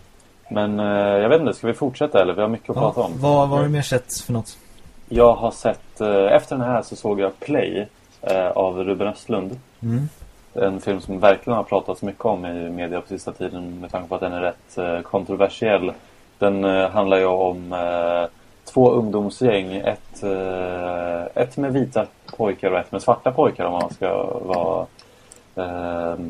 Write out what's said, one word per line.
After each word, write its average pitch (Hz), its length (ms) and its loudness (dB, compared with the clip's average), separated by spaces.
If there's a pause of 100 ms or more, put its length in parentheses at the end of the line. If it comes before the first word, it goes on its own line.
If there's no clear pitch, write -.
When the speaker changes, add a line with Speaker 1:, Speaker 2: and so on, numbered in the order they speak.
(500)
Speaker 1:
Men, 104 300 -2
eh, 101 420 2
jag 107 80 4
vet 156 120 6
inte, 120 120 0
ska - 140 -8
vi 117 60 2
fortsätta 135 480 2
eller? 90 120 2
Vi 90 80 -2
har 107 80 2
mycket 110 200 -6
att 120 60 -4
Speaker 2:
Ja, 131 60 -2
Speaker 1:
prata 107 200 2
om. 85 140 -2
Speaker 2:
vad, 139 340 2
vad 143 100 0
har 147 40 2
du 147 60 0
mer 147 120 0
sett - 320 -2 (120)
för - 80 -4
något? 113 240 -6 (520)
Speaker 1:
Jag 117 240 8
har 110 180 -2
sett, - 500 -4
eh, 101 320 6
efter - 220 4
den 127 100 -2
här 120 160 0
så - 140 -10
såg 104 240 -2
jag 98 200 -2
Play, 104 480 -2 (340)
eh, 95 260 0
av 92 360 0
Ruben 95 240 0
Östlund. 107 520 -6 (220)
Speaker 2:
Mm. 123 280 -2 (440)
Speaker 1:
En 95 280 2
film 98 200 -2
som 95 180 -8
verkligen 101 380 4
har 101 60 -2
pratats 95 380 -2
mycket 101 240 -6
om 95 200 -2
i 85 240 -8
media 87 320 -6
på - 60 -14
sista 95 240 -10
tiden, 87 480 -8
med 90 120 -14
tanke 92 180 -8
på 92 60 -4
att 90 60 -4
den 90 120 -2
är 87 80 -6
rätt, - 360 -6
eh, 87 240 -2
kontroversiell. 92 920 0 (460)
Den, 98 280 2
eh, 95 240 2
handlar 98 280 4
ju 95 80 4
om, 90 480 0
eh, 87 560 0 (440)
två 127 180 6
ungdomsgäng, 104 840 0
ett, 101 480 -6
eh, 90 1000 -4 (200)
ett - 140 -6
med 139 160 -2
vita 120 320 0 (320)
pojkar 98 340 0
och 90 80 0
ett 87 120 -6
med 98 100 -6
svarta 123 300 2
pojkar, 127 340 2
om 87 80 -2
man 87 200 -2
ska 95 300 -2 (220)
vara, 87 400 -2 (720)
eh, 87 600 -6 (140)